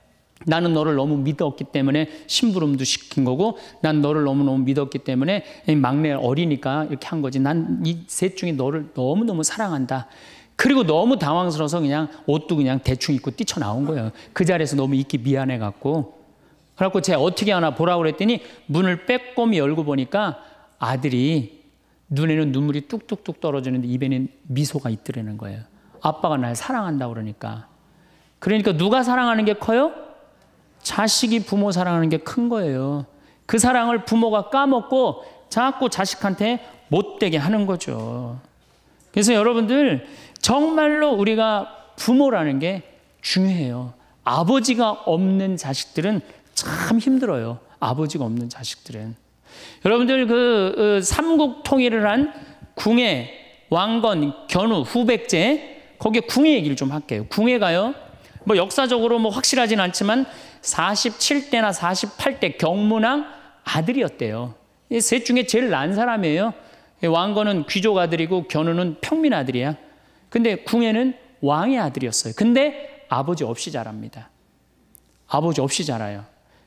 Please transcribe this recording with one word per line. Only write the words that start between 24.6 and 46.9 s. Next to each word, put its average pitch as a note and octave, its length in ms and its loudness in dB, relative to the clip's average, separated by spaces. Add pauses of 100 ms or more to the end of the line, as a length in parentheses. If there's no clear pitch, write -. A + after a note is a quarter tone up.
있더라는 G#2+ 480 -8
거예요. G#2 220 -12 (420)
아빠가 D#3 340 -2
날 A#2+ 200 -2
사랑한다고 D3+ 580 -4
그러니까. A2 540 -10 (720)
그러니까 G3+ 360 2
누가 G#3 280 2
사랑하는 A#3+ 400 2
게 G#3 100 2
커요? A#3+ 380 2 (920)
자식이 A3 640 0
부모 G3+ 280 0
사랑하는 E3+ 360 2
게 D#3+ 100 2
큰 A#3+ 300 -2
거예요. C#3+ 580 -2 (400)
그 A3+ 120 0
사랑을 A#3+ 460 2
부모가 A3 460 2
까먹고 C4 720 2 (240)
자꾸 B3+ 400 0
자식한테 G#3 720 -2 (280)
못되게 F3 500 0
하는 G3+ 280 0
거죠. A#2+ 720 -6 (720)
그래서 G#3+ 220 2
여러분들 A3+ 720 2 (340)
정말로 D4+ 720 2
우리가 G#3+ 840 0
부모라는 A3 640 2
게 F3 240 -4 (380)
중요해요. C3+ 720 0 (320)
아버지가 A3 640 2 (160)
없는 F#3+ 500 0
자식들은 D#3+ 640 -4 (340)
참 E3+ 440 -2